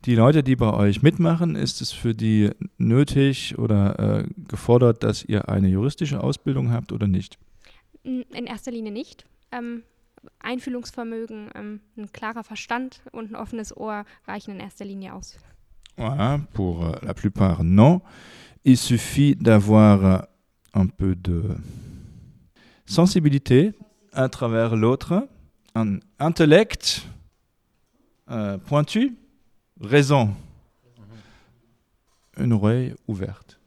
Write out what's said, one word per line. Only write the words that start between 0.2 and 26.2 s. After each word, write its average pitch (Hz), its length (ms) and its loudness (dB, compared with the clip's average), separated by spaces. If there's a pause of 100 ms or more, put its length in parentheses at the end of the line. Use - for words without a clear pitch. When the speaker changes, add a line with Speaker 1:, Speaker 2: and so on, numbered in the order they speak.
Speaker 1:
die 127 140 0
bei 113 160 0
euch 104 280 2
mitmachen, 165 540 2
ist - 260 -6
es 123 120 -10
für 117 200 -4
die 110 360 2 (280)
nötig 135 800 0
oder, 104 400 0
äh, 104 280 -2 (240)
gefordert, 117 540 2
dass 110 200 -2
ihr 107 240 -4
eine 98 220 0
juristische 135 520 -4
Ausbildung 131 520 -4
habt - 180 -8
oder 104 160 -4
nicht? 95 300 -4 (680)
Speaker 2:
In 247 420 -10
erster 233 260 -14
Linie 220 200 -10
nicht. 240 320 -14 (300)
Ähm, 240 300 -12 (560)
Einfühlungsvermögen, 226 1160 -12
ähm, 208 260 -14 (160)
ein 208 140 -16
klarer 226 320 -12
Verstand 240 580 -10 (100)
und 220 200 -14
ein 226 40 -16
offenes 220 400 -12
Ohr 208 300 -10 (220)
reichen 202 240 -14
in 196 80 -14
erster 202 260 -16
Linie 196 280 -14
aus. - 240 -18 (600)
Speaker 1:
Voilà, 127 420 -2 (140)
pour, 85 320 -4
euh, 80 80 -4 (100)
la - 100 -8
plupart, 95 500 0
non. 113 380 6 (640)
Il 127 140 6
suffit 135 580 0
d'avoir, 104 680 6
euh, 92 140 4 (540)
un 95 140 2
peu 95 280 -2
de 90 400 -4 (1300)
sensibilité 156 880 4 (380)
à - 180 -2
travers 113 460 -2
l'autre, 131 520 0 (460)
un 107 260 -4 (200)
intellect, 165 840 2 (1200)